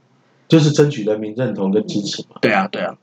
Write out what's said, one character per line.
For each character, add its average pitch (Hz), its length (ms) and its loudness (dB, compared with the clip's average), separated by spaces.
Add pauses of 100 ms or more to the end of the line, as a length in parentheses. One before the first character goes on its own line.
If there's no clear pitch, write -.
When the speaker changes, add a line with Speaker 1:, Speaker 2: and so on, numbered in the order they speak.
(480)
Speaker 1:
就 165 100 6
是 151 140 4
争 147 180 4
取 117 140 -6
人 107 160 -2
民 107 160 -8
认 117 180 -4
同 95 160 -2
跟 104 160 0
支 104 160 -4
持 - 220 -8
嘛。 - 180 -20
Speaker 2:
对 120 100 2
啊， 98 200 0
对 104 100 -8
啊。 85 220 -6